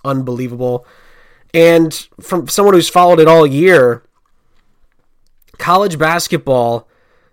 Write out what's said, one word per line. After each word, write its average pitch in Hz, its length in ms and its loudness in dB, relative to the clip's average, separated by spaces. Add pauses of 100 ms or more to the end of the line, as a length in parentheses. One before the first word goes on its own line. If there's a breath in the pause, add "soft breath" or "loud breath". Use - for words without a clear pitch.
unbelievable. 123 800 -8 (680 soft breath)
And 165 560 0 (120)
from 165 280 -10
someone 202 260 0
who's 165 140 2
followed 180 320 2
it 156 80 6
all 160 180 6
year, 135 560 2 (1600)
college 180 400 -2
basketball 139 920 -4 (440)